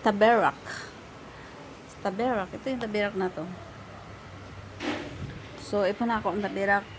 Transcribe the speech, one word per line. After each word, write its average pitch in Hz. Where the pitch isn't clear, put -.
taberak. 208
Taberak. 202
Ito -
yung 254
taberak 208
na 185
to. 156
So, 202
ipon 208
na 220
ako 185
ang 208
taberak. 196